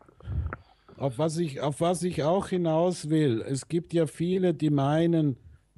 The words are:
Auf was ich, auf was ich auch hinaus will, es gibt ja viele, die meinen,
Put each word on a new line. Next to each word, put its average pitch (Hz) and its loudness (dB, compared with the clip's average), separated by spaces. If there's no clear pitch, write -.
Auf 127 -4
was 156 0
ich, 156 -4
auf 139 -4
was 175 0
ich 156 -2
auch 185 2
hinaus 170 0
will, 147 2
es 135 -6
gibt 165 -4
ja 165 2
viele, 180 0
die 151 0
meinen, 151 2